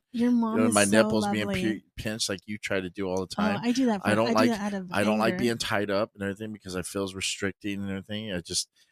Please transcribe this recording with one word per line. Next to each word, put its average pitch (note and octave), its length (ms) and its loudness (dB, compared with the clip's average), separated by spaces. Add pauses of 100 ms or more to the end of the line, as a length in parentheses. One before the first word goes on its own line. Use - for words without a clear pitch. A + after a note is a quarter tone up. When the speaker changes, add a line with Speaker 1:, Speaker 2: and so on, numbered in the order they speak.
(140)
Speaker 1:
Your A#3+ 180 2
mom A3+ 260 2
Speaker 2:
you - 40 4
know, - 80 4
Speaker 1:
is - 40 0
Speaker 2:
my G#3 120 6
Speaker 1:
so A2 120 6
Speaker 2:
nipples G#2+ 300 4
being G#2 200 0
Speaker 1:
lovely. G2 280 -2
Speaker 2:
pi-, - 60 -12 (160)
pinched A2 320 -6
like F#2+ 160 -4
you G#2+ 140 -8
try G2+ 200 -2
to F#2 100 -4
do F#2+ 180 -6
all F#2 120 0
the F#2 180 -6
Speaker 1:
Oh, G#3 60 0
Speaker 2:
time. G#3 180 0
Speaker 1:
I A#3 100 0
do B3 160 2
that G#3 160 0
Speaker 2:
I G#3 80 2
Speaker 1:
for, G#3+ 40 4
Speaker 2:
don't A3+ 140 2
Speaker 1:
I A#3 60 2
do - 0 -
Speaker 2:
like, A#3 160 6
Speaker 1:
that - 100 -2
out G2+ 120 -4
of F#2 180 -6
Speaker 2:
I G2 120 0
don't G#2+ 160 2
like A2 140 2
Speaker 1:
anger. - 40 -4
Speaker 2:
being A#2 200 0
tied G#2 320 -2
up G2+ 240 0
and G2+ 100 -8
everything G#2 300 -6
because F#2+ 220 -10
it F2+ 100 -4
feels G2 300 -4
restricting G2 680 -4
and G2 80 -6
everything. G#2 420 -8
I F2 100 -4
just, - 280 -4 (220)